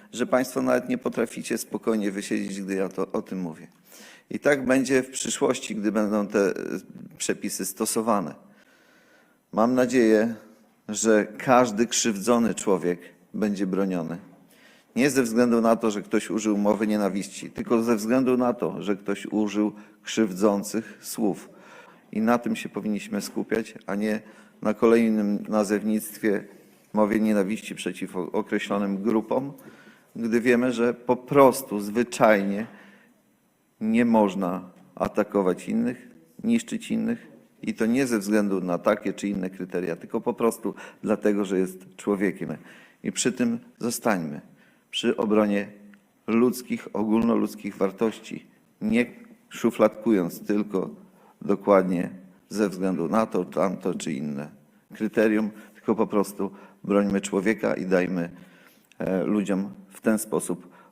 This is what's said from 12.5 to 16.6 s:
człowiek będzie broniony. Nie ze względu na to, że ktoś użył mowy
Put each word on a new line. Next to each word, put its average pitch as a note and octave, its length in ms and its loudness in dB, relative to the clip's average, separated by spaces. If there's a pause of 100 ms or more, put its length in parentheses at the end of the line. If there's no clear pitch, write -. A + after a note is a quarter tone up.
człowiek F2 460 0 (340)
będzie G2+ 320 -2
broniony. F#2 520 -2 (800)
Nie C3+ 140 4
ze C3 120 2
względu A#2 380 4
na A2+ 160 6
to, A2 140 0
że G2+ 120 -4
ktoś - 280 -2
użył G#2 280 0
mowy G#2 280 2